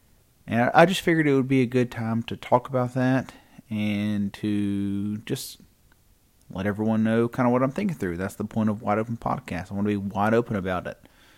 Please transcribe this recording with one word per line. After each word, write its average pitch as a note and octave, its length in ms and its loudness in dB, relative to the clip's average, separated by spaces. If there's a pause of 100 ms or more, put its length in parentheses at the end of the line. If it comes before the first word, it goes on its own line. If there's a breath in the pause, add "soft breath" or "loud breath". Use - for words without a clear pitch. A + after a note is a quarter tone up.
(460 soft breath)
And A#2 180 2
I, C3+ 180 6
I E3+ 40 10
just F#3 140 2
figured D#3+ 260 2
it C#3 80 4
would C3+ 140 4
be C3+ 140 4
a B2+ 40 4
good B2 260 0
time A2+ 320 -2
to - 120 -8
talk - 320 0
about B2 280 -2
that B2+ 360 0 (380 loud breath)
and G#2 640 0
to G2+ 840 -2
just - 420 -8 (880)
let F#2+ 140 -6
everyone G#2+ 360 0
know A2+ 280 2
kinda B2 200 0
what B2 140 2
I'm C#3 80 0
thinking F#3 240 -2
through. F2 220 -4
That's F#2+ 180 -6
the - 80 -6
point A2 260 0
of G#2 120 -2
Wide G#2 160 0
Open A2+ 180 -4
Podcast. F#2+ 560 -6
I G2+ 40 -6
wanna G2+ 120 -2
be G#2 80 0
wide G2+ 380 0
open A#2 240 2
about F#2 280 -4
it. - 140 -10 (380 soft breath)